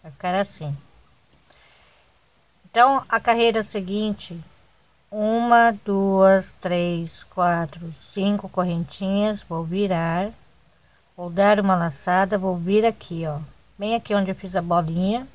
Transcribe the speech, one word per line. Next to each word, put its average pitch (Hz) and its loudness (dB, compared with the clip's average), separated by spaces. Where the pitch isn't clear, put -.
Vai 160 -18
ficar 180 -6
assim. 156 -4
Então, 262 4
a 226 0
carreira 226 2
seguinte, 202 -6
uma, 233 4
duas, 190 4
três, 175 -4
quatro, 170 -2
cinco 202 -4
correntinhas, 190 -2
vou 165 -6
virar, 180 -2
vou 175 -10
dar 202 4
uma 190 2
laçada, 185 0
vou 185 -2
vir 202 2
aqui, 170 -4
ó, 147 -6
bem 214 -2
aqui 233 -4
onde 196 0
eu 190 -4
fiz 185 -14
a 175 0
bolinha 175 0